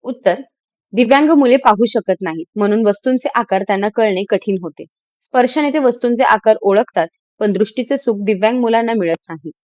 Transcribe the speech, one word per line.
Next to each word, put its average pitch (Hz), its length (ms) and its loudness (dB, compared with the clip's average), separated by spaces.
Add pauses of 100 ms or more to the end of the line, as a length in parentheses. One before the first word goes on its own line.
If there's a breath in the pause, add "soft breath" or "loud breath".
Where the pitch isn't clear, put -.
उत्तर, 240 380 -2 (500)
दिव्यांग 269 380 4
मुले 269 280 4
पाहू 220 280 2
शकत 202 360 -2
नाहीत, 165 240 -8 (100)
म्हणून 208 320 0
वस्तूंचे 254 480 -2
आकार 196 280 -2
त्यांना 202 320 -2
कळणे 208 340 0
कठीण 196 320 -2
होते. 165 240 -12 (360)
स्पर्शाने 262 520 -2
ते 311 60 0
वस्तूंचे 240 440 0
आकार 220 380 2
ओळखतात, 196 460 0 (320)
पण 214 140 0
दृष्टीचे 220 440 -2
सुख 202 280 -4
दिव्यांग 214 340 0
मुलांना 233 340 0
मिळत 170 360 -4
नाही. 160 220 -14 (120)